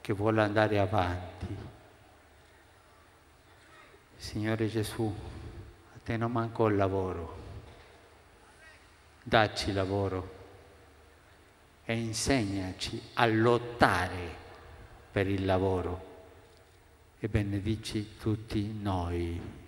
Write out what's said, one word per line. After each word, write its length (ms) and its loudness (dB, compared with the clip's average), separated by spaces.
che 120 -4
vuole 280 4
andare 380 4
avanti. 680 0
Signore 540 -2
Gesù, 440 -2
a 120 -20
te 120 -4
non 140 0
mancò 380 2
il 80 4
lavoro. 680 0
Dacci 520 4
lavoro 600 0
e 140 -2
insegnaci 1040 -2
a 120 4
lottare 1080 2
per 160 0
il 180 0
lavoro. 600 2
E 100 -4
benedici 880 -2
tutti 640 -2
noi 600 -2